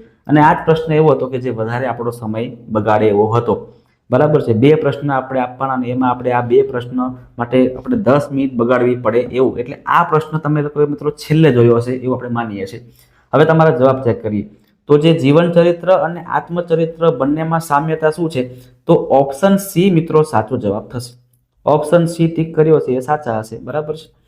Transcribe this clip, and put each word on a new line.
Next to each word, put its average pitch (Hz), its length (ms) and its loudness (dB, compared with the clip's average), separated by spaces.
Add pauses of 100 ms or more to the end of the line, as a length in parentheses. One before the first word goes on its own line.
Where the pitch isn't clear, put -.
(260)
અને 151 140 2
આ 160 120 6
જ 175 40 0 (100)
પ્રશ્ન 160 260 0
એવો 156 200 4
હતો 131 140 0
કે 127 120 -8
જે 123 120 -4
વધારે 117 360 -4
આપણો 120 240 -6
સમય 113 460 -8 (120)
બગાડે 107 400 2
એવો 104 180 4
હતો, 113 460 -2 (380)
બરાબર 147 320 2
છે. 120 100 -2
બે 131 220 6
પ્રશ્ન 143 360 -2
આપણે 131 300 -4
આપવાના 127 320 -6
અને 127 160 -4
એમાં 127 220 -2
આપણે 123 200 -4
આ 123 100 0
બે 123 220 2
પ્રશ્ન 127 540 -6 (220)
માટે 127 360 0
આપણે 127 220 -4
દસ 123 360 2
મિનિટ 135 220 -4
બગાડવી 123 420 0
પડે 117 220 -2
એવું. 120 400 0
એટલે 123 280 -10
આ 165 180 2
પ્રશ્ન 156 340 -2
તમે 151 240 -2
લોકોએ 147 240 0
મિત્રો 147 240 -6
છેલ્લે 156 420 2
જોયો 117 240 4
હશે 120 160 -2
એવું 127 240 -4
આપણે 120 120 -10
માનીએ 110 380 -6
છીએ. 110 140 -16 (540)
હવે 143 100 6
તમારા 160 320 4
જવાબ 131 260 2
ચેક 110 200 -2
કરીએ. 104 280 -6 (360)
તો 147 120 4
જે 156 200 4
જીવન 156 340 4
ચરિત્ર 170 380 2
અને 170 340 0
આત્મચરિત્ર 165 840 -2
બંનેમાં 160 500 -2
સામ્યતા 156 500 0
શું 160 200 -4
છે? 127 240 -4 (320)
તો 135 80 4
ઓપ્શન 135 640 2
સી 196 340 0
મિત્રો 160 320 2
સાચો 110 340 -2
જવાબ 101 320 -4
થશે. - 300 -14 (480)
ઓપ્શન 156 380 2
સી 165 240 0
ટિક 165 260 -4
કર્યો 156 260 4
છે 131 120 -4
એ 127 80 0
સાચા 123 380 -4
હશે, 110 200 -10
બરાબર 151 380 -8
છે. - 320 -20